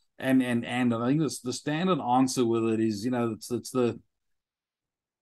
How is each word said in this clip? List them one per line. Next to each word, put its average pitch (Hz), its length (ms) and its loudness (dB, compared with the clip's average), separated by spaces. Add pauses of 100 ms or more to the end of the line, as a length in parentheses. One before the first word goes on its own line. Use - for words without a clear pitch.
(180)
and, 131 240 4
and, 120 220 0
and 120 280 0
I 117 160 -2
think 147 120 2
this, 143 200 -4
the 127 120 -6
standard 156 480 0
answer 127 440 2
with 113 200 2
it 110 160 0
is, 110 240 -2
you 123 60 -2
know, 120 220 0
it's, - 180 -12
it's 117 200 -6
the, 120 300 0 (1200)